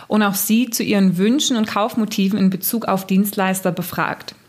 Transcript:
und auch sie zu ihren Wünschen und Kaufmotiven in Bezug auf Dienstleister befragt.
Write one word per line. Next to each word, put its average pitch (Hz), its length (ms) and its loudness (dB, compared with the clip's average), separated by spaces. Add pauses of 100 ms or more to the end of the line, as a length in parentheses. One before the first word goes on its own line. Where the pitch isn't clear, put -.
und 214 160 0
auch 202 120 2
sie 226 360 2
zu - 140 -4
ihren 190 340 2
Wünschen 240 380 2
und 220 100 0
Kaufmotiven 208 720 0
in 190 100 4
Bezug 202 360 -2
auf 190 240 -2
Dienstleister 190 640 0
befragt. - 640 -6 (120)